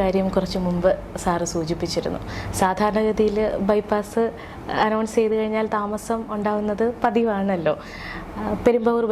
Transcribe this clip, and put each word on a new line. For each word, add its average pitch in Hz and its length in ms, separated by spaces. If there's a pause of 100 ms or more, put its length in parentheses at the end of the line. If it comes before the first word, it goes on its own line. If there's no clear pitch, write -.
കാര്യം 190 340
കുറച്ച് 185 320
മുമ്പ് 175 220 (340)
സാറ് 170 300
സൂചിപ്പിച്ചിരുന്നു. 165 680 (400)
സാധാരണഗതിയിൽ 208 760 (320)
ബൈപ്പാസ് 208 540 (640)
അനൗൺസ് 220 340
ചെയ്ത് 220 200
കഴിഞ്ഞാൽ 220 280 (120)
താമസം 208 420 (140)
ഉണ്ടാവുന്നത് 208 500 (200)
പതിവാണല്ലോ. 196 680 (640)
ആ, 214 60 (220)
പെരുമ്പാവൂർ 233 460